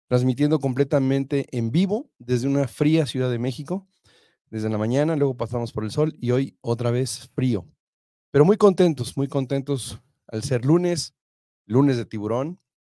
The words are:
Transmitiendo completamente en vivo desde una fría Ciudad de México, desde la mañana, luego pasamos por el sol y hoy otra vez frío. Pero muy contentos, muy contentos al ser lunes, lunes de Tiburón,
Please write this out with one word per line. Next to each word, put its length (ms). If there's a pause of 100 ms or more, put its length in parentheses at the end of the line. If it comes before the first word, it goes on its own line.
Transmitiendo 520
completamente 920
en 220
vivo 440
desde 300
una 220
fría 360
Ciudad 240
de 100
México, 500 (600)
desde 200
la 80
mañana, 400
luego 180
pasamos 380
por 100
el 80
sol 260
y 140
hoy 300
otra 300
vez 440
frío. 300 (680)
Pero 140
muy 100
contentos, 640
muy 100
contentos 720 (280)
al 160
ser 200
lunes, 500 (520)
lunes 320
de 80
Tiburón, 560 (300)